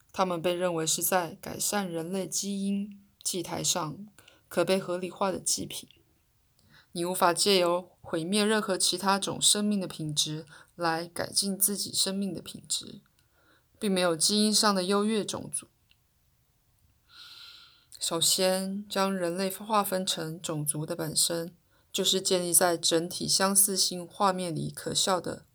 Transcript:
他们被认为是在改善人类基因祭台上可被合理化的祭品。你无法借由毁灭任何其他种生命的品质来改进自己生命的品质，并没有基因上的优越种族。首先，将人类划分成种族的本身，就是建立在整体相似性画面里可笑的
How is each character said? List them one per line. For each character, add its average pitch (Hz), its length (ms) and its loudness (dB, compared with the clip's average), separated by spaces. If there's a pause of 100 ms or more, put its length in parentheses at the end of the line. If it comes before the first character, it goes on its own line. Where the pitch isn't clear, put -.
(140)
他 190 120 2
们 175 160 -2
被 175 120 2
认 175 200 0
为 160 120 -2
是 160 160 0
在 175 340 0
改 - 220 -10
善 202 320 -2
人 165 220 -4
类 190 160 -4
基 196 380 -4
因 202 340 -2 (240)
祭 185 180 -2
台 160 220 -6
上 170 420 -2 (440)
可 175 160 2
被 190 120 2
合 180 200 -4
理 185 120 -6
化 190 220 -2
的 - 80 -4
祭 - 260 -2
品。 - 220 -10 (1040)
你 175 140 -4
无 185 100 -2
法 175 180 4
借 190 260 4
由 175 300 2 (120)
毁 165 240 -4
灭 208 180 2
任 214 180 2
何 196 160 0
其 180 200 2
他 196 200 2
种 - 240 -4
生 208 220 4
命 208 160 0
的 180 80 -4
品 156 260 -6
质 156 320 -2 (300)
来 170 320 -2
改 - 240 -6
进 196 260 0
自 196 200 0
己 - 160 -6
生 - 200 0
命 196 200 -2
的 - 80 -8
品 - 260 -14
质， - 320 -6 (800)
并 214 100 -2
没 185 120 2
有 175 120 4
基 202 300 4
因 214 100 4
上 202 220 4
的 185 80 0
优 202 220 2
越 214 180 0
种 - 260 -8
族。 - 180 -10 (2250)
首 - 220 -2
先， 190 720 2
将 196 260 2
人 175 220 0
类 190 120 0
划 208 320 0
分 190 240 0
成 160 360 -4
种 151 240 -4
族 151 200 -2
的 165 80 -4
本 160 220 -4
身， 170 400 0 (360)
就 196 120 -2
是 190 180 4
建 190 200 2
立 175 120 -2
在 175 240 6
整 165 320 2
体 165 180 -6
相 196 280 4
似 196 200 4
性 180 320 -2
画 196 240 2
面 180 240 -2
里 147 160 -4
可 - 220 -8
笑 180 260 2
的 - 360 -8